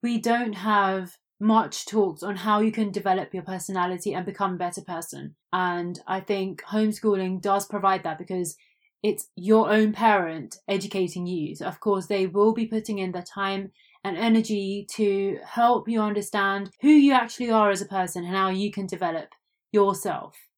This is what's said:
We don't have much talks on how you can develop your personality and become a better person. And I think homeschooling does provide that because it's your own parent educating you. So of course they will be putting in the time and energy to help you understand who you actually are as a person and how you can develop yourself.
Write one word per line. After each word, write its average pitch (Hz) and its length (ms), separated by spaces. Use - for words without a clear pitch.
We 233 160
don't 233 340
have 190 640
much 214 480
talks 196 340
on 202 140
how 208 240
you 220 120
can 214 200
develop 190 420
your 185 80
personality 180 720
and 175 100
become 190 300
a 175 40
better 175 240
person. 151 540
And 175 540
I 190 140
think 190 420
homeschooling 202 800
does 202 240
provide 190 380
that 156 160
because 180 360
it's - 340
your 208 360
own 214 220
parent 180 640
educating 190 580
you. 165 300
So - 100
of 185 140
course 196 260
they 190 220
will 202 260
be 226 140
putting 220 320
in 185 140
the 180 100
time 196 480
and 196 120
energy 208 760
to 196 520
help 233 460
you 226 120
understand 202 680
who 285 80
you 285 240
actually 240 360
are 214 220
as 190 100
a 202 60
person 180 380
and 180 100
how 190 140
you 196 220
can 196 140
develop 165 440
yourself. 196 640